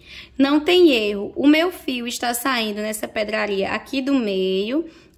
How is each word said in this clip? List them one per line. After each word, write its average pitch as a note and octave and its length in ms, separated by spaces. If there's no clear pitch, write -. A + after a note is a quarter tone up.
Não C#4 240
tem F4 320
erro, G#3 440
o B3+ 100
meu D#4 260
fio B3 360
está A#3+ 260
saindo A3+ 480
nessa G#3+ 260
pedraria G#3 640
aqui C4+ 300
do C4+ 120
meio, G3+ 760